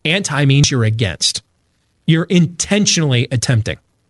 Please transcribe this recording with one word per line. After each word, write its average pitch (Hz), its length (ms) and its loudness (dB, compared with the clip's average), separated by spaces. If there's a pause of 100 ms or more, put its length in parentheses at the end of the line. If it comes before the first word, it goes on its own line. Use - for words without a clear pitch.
Anti 151 400 -2
means 139 260 4
you're 120 140 0
against. 110 580 -4 (640)
You're 160 180 2
intentionally 170 1080 0
attempting 110 460 -2 (320)